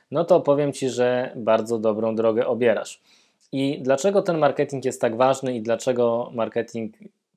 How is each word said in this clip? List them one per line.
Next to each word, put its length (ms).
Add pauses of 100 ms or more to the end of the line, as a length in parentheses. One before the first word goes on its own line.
(100)
no 140
to 160
powiem 320
Ci, 160
że 480
bardzo 420
dobrą 380
drogę 300
obierasz. 540 (520)
I 300
dlaczego 400
ten 160
marketing 460
jest 160
tak 160
ważny 400
i 60
dlaczego 720
marketing 640 (400)